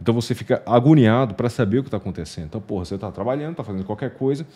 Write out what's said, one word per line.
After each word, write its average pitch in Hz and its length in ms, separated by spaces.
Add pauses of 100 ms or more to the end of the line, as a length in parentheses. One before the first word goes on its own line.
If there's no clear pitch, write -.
Então 113 120
você 117 220
fica 117 320
agoniado 120 680
pra 120 140
saber 113 300
o 135 60
que - 40
tá - 80
acontecendo. 85 500
Então, 104 140
porra, 101 240
você 98 140
tá 98 140
trabalhando, 143 420
tá 143 100
fazendo 95 200
qualquer 107 300
coisa, 139 420